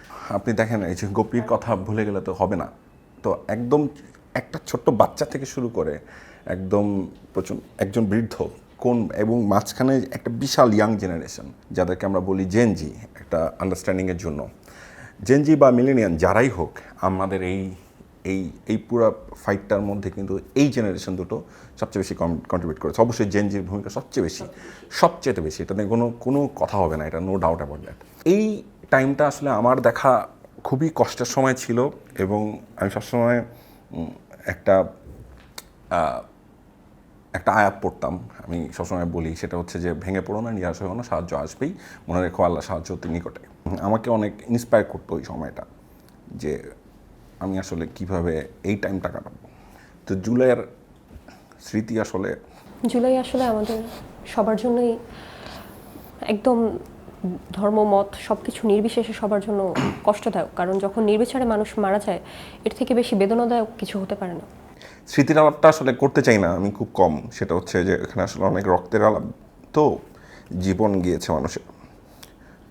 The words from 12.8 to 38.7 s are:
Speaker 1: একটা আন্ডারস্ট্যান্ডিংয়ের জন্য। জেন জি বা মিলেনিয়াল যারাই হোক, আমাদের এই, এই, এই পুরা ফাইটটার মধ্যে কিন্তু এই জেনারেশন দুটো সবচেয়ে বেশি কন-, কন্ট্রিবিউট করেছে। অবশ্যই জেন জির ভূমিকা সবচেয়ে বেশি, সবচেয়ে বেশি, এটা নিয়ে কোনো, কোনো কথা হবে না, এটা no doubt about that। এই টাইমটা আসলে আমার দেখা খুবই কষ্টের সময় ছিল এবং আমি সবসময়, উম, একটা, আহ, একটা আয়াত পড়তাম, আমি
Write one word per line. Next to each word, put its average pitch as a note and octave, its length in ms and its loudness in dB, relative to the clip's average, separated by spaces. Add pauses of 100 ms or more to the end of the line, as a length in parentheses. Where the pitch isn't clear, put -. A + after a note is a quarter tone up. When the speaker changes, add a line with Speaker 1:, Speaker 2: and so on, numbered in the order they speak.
Speaker 1:
একটা D#2+ 440 -2
আন্ডারস্ট্যান্ডিংয়ের F#2 580 -2
জন্য। D2+ 300 -6 (760)
জেন C3+ 200 6
জি D3+ 120 6
বা C#3 160 10
মিলেনিয়াল A#2+ 460 4
যারাই G2 320 6
হোক, F2+ 220 -4 (300)
আমাদের F#2+ 420 0
এই, F#2+ 320 -4 (480)
এই, F#2+ 280 -4 (160)
এই G#2+ 100 0
পুরা A2+ 340 2 (340)
ফাইটটার G2+ 360 0
মধ্যে G2+ 300 -4
কিন্তু G2 280 -6 (160)
এই C#3+ 120 6
জেনারেশন G2+ 480 -2
দুটো F#2 280 -6 (360)
সবচেয়ে - 240 -2
বেশি - 120 -8
কন-, - 340 -2
কন্ট্রিবিউট F2 300 -2
করেছে। - 220 2
অবশ্যই A#2 240 2
জেন G2+ 240 0
জির G2+ 120 -4
ভূমিকা G2 280 -8
সবচেয়ে - 340 -4
বেশি, - 200 -6 (480)
সবচেয়ে C#3+ 500 0
বেশি, D#2 220 -6
এটা F#2+ 120 -6
নিয়ে G2+ 120 -2
কোনো, A#2 320 0
কোনো C#3 360 0
কথা - 220 -2
হবে D#2+ 200 2
না, D#2 80 -4
এটা D#2+ 120 -6
no E2+ 80 -4
doubt E2 320 2
about D2 240 -10
that। - 120 -16 (320)
এই G#3 380 2 (260)
টাইমটা C#3 380 4
আসলে C#3 220 -2
আমার A#2+ 300 4
দেখা A#2 480 4 (360)
খুবই D3 320 0
কষ্টের - 300 0
সময় C3 280 0
ছিল B2 360 0 (280)
এবং G#2 420 -2 (180)
আমি G2 120 0
সবসময়, A#2 560 0 (460)
উম, E2 200 -8 (340)
একটা, F#2+ 420 2 (1000)
আহ, D2+ 320 0 (1120)
একটা F#2+ 180 0
আয়াত G2+ 300 6
পড়তাম, F2+ 380 -4 (280)
আমি E2 300 -4